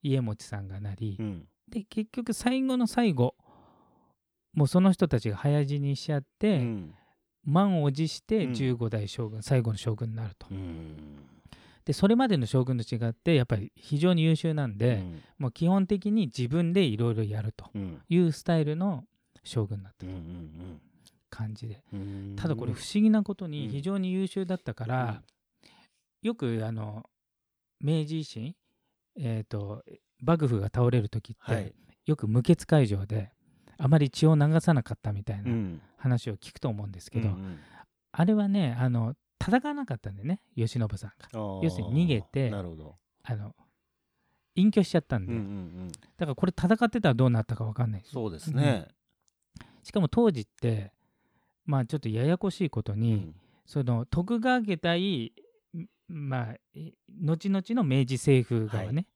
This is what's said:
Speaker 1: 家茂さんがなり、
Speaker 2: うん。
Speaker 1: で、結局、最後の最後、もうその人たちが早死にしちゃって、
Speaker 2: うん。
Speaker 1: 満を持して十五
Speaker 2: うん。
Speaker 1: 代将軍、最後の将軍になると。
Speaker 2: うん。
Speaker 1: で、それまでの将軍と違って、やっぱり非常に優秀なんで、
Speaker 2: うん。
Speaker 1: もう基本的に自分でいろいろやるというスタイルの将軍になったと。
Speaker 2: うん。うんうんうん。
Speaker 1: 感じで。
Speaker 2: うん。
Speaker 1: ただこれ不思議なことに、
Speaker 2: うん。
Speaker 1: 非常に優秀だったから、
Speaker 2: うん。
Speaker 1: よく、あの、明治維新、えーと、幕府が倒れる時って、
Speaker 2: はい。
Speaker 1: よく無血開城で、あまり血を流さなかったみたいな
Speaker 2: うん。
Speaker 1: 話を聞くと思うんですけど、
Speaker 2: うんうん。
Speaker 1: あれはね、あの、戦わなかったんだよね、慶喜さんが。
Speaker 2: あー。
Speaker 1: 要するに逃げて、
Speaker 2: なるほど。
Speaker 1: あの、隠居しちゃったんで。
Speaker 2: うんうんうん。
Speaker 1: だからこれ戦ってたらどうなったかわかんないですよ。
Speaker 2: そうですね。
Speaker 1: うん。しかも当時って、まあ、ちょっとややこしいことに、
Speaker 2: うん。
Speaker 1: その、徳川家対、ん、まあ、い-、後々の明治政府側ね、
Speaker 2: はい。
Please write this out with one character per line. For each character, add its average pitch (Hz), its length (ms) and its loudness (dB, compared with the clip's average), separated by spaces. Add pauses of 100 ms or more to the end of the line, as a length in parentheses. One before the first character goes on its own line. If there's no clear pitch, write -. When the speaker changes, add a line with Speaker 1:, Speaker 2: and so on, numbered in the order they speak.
Speaker 1:
家 135 180 2
茂 110 200 -2
さ - 200 -10
ん 98 80 -10
が 95 120 -10
な 101 140 -8
り、 104 240 -6
Speaker 2:
う 113 40 -4
ん。 98 260 -6 (200)
Speaker 1:
で、 220 160 -8
結 - 260 -6
局、 233 240 -4
最 262 280 0
後 262 140 0
の 247 100 2
最 220 280 2
後、 123 200 2 (1160)
も 151 120 4
う - 40 2
そ 180 120 4
の 190 120 6
人 175 160 2
た 127 100 2
ち 110 120 -2
が 101 60 -4
早 143 300 2
死 143 140 -2
に 139 160 0
し - 80 -10
ち 156 80 -4
ゃ 143 60 0
っ 135 60 -6 (140)
て、 208 200 2
Speaker 2:
う - 40 2
ん。 101 320 -4 (500)
Speaker 1:
満 175 380 4
を 143 80 4
持 156 180 0
し - 120 -8
て 180 320 0
十 127 220 0
五 117 120 -2
Speaker 2:
う - 20 0
ん。 - 20 -2
Speaker 1:
代 107 180 -2
将 113 220 -6
軍、 110 120 -10
最 131 200 2
後 113 100 0
の 101 60 -4
将 113 160 -2
軍 113 160 -6
に 110 60 -8
な 113 120 -6
る 95 100 -12
と。 - 120 -20
Speaker 2:
う 98 40 -8
ん。 78 680 -12 (640)
Speaker 1:
で、 147 60 -2
そ 190 160 4
れ 226 80 6
ま 262 120 2
で 190 100 2
の 120 80 0
将 127 180 2
軍 127 140 -2
と 113 160 -6
違 117 40 -4 (100)
っ 113 40 -2
て、 170 220 0
や 135 80 4
っ 120 40 0
ぱ - 100 0
り - 200 -6
非 - 220 -4
常 175 160 4
に 160 80 2
優 160 140 4
秀 160 180 -2
な 147 120 -2
ん 101 120 -6
で、 117 180 4
Speaker 2:
う - 20 -2
ん。 87 240 -8 (160)
Speaker 1:
も 135 100 -2
う 117 40 -6
基 165 160 0
本 190 180 4
的 208 260 0
に 214 140 2
自 123 220 -2
分 170 240 2
で 196 100 4
い 117 140 2
ろ 117 140 2
い 110 40 0
ろ 110 100 0
や 107 180 -4
る 110 100 -4
と - 180 -16 (380)
い 170 100 4
う 170 140 4
ス - 100 -8
タ 170 160 2
イ 156 60 2
ル 151 120 -2
の 175 280 -2 (380)
将 110 240 -2
軍 101 120 -6
に 98 60 -12
な 95 60 -20
っ - 40 -20
た - 120 -14
と。 92 60 -8
Speaker 2:
う - 20 -8
ん。 92 40 -8
う - 0 -
ん - 40 -10
う - 20 -12
ん 80 40 -12
う 87 80 -10
ん。 82 440 -14 (480)
Speaker 1:
感 110 260 -8
じ 113 140 -12
で。 107 140 -14 (100)
Speaker 2:
う 101 40 -10
ん。 98 400 -10
Speaker 1:
た 104 120 -4
だ 147 80 -2
こ 113 80 -6
れ 117 80 -2
不 - 100 -8
思 208 200 0
議 220 80 6
な 214 120 4
こ 196 120 -4
と 185 120 -10
に、 147 200 -8
Speaker 2:
う - 20 -6
ん。 - 20 -6
Speaker 1:
非 139 120 -6
常 196 160 -4
に 185 140 -2
優 190 140 0
秀 190 200 -4
だ 180 80 -2
っ 180 40 -6
た - 140 -8
か 113 140 -8
ら、 120 360 -2 (400)
Speaker 2:
う - 40 -20
ん。 - 20 -20 (540)
Speaker 1:
よ 226 120 -2
く、 117 300 -2
あ 113 80 -4
の、 107 320 -8 (760)
明 156 260 0
治 160 100 -6
維 156 80 -4
新、 131 300 -10 (640)
え 113 240 -4
ー 107 40 -6
と、 101 400 -8 (380)
幕 156 260 2
府 117 120 2
が 101 140 -2
倒 123 140 4
れ 120 140 4
る 101 80 -4
時 - 220 -8
っ - 20 -12
て、 - 180 -6
Speaker 2:
は 113 80 0
い。 87 140 -10 (320)
Speaker 1:
よ 156 100 2
く - 100 -6
無 113 160 2
血 - 240 4
開 147 200 6
城 101 180 0
で、 104 260 -4 (460)
あ 139 120 0
ま 156 100 8
り 143 100 4
血 - 180 2
を 156 100 8
流 151 240 6
さ 170 120 4
な 131 100 4
か - 120 -6
っ - 40 -16
た - 140 -4
み 101 100 -4
た 107 120 -4
い 101 80 -8
な 123 80 -2
Speaker 2:
う 117 40 2
ん。 92 280 -4 (160)
Speaker 1:
話 123 320 0
を 101 80 -6
聞 - 160 -20
く - 60 -18
と 131 100 -2
思 104 120 -6
う 104 40 -8
ん 101 60 -10
で 90 80 -14
す - 100 -20
け 117 100 -2
ど、 110 80 0
Speaker 2:
う 98 40 0
ん - 20 0
う - 20 -8
ん。 92 220 -10 (540)
Speaker 1:
あ 165 120 2
れ 202 80 4
は 208 160 2
ね、 185 320 2
あ 127 80 4
の、 120 260 0 (320)
戦 240 160 4
わ 294 120 -6
な 285 100 -6
か 139 120 -6
っ - 20 -10
た - 120 -10
ん 95 40 -10
だ 98 80 -14
よ 110 40 -6
ね、 180 140 -2 (160)
慶 113 100 0
喜 123 120 -4
さ 101 300 -4
ん - 20 -14
が。 - 240 -20
Speaker 2:
あ - 20 -8
ー。 101 280 -6
Speaker 1:
要 165 60 2
す 90 80 -6
る - 100 -4
に 151 180 2
逃 - 20 2
げ 117 140 0
て、 135 260 -4
Speaker 2:
な 101 140 -4
る 87 80 -8
ほ 82 60 -12
ど。 76 200 -18 (280)
Speaker 1:
あ 113 120 -4
の、 107 180 -10 (1000)
隠 196 160 6
居 202 120 4
し - 80 0
ち - 60 0
ゃ 160 40 6
っ - 20 -14
た - 160 -2
ん 92 80 -4
で。 117 80 -4
Speaker 2:
う - 20 -2
ん - 20 -2
う 110 40 -4
ん 101 40 -6
う - 20 -8 (360)
ん。 - 40 -8
Speaker 1:
だ - 80 -12 (240)
か 170 60 -2
ら 143 80 -4
こ - 120 0
れ 185 100 2
戦 180 160 4 (100)
っ 233 60 4
て 226 120 -2
た 185 80 4
ら 127 60 6
ど 131 120 6
う 123 40 6
な 113 120 2
っ - 40 -4
た 117 80 -4
か 110 100 -6
わ 110 100 -4
か 120 100 0
ん 110 60 0
な 104 80 -6
い - 20 -10
で - 60 -20
す - 80 -20
よ。 127 80 -4
Speaker 2:
そ 110 60 -2
う 90 40 -6
で 78 60 -10
す 160 140 -6
ね。 131 360 2 (720)
Speaker 1:
う - 20 -20
ん。 - 40 -20 (160)
し - 100 -20
か 214 80 2
も 165 80 4
当 233 220 4
時 127 120 -2
っ - 40 -8
て、 107 460 -2 (760)
ま 143 120 2
あ、 127 60 2
ち 117 100 -6
ょ - 20 -2
っ 143 40 -2
と 117 80 -4
や 110 160 0
や 170 140 2
こ 196 120 -2
し - 140 -2
い 147 60 -2
こ 110 120 -4
と 104 120 -4
に、 113 200 2
Speaker 2:
う - 20 2
ん。 82 180 -4 (320)
Speaker 1:
そ 143 160 -4
の、 120 240 0
徳 202 340 0
川 254 220 2
家 196 160 -2
対、 170 560 0 (400)
ん、 165 120 -10 (220)
ま 131 440 -4
あ、 - 260 -20
い-、 160 160 -14 (260)
後 165 300 0
々 196 200 0
の 233 140 2
明 131 220 2
治 131 80 -2
政 127 320 4
府 110 220 0
側 104 160 -4
ね、 110 100 -4
Speaker 2:
は 156 60 0
い。 190 160 -6